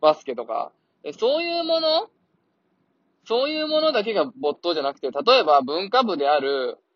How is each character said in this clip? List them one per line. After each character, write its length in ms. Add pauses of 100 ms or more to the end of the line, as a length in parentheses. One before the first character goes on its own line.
バ 140
ス 100
ケ 100
と 100
か、 260 (320)
で、 100
そ 260
う 40
い 160
う 40
も 160
の、 300 (1160)
そ 220
う 20
い 120
う 60
も 140
の 100
だ 120
け 100
が 240
没 220
頭 140
じ 60
ゃ 40
な 100
く 60
て、 120
例 280
え 40
ば 180
文 280
化 140
部 140
で 100
あ 120
る 380 (180)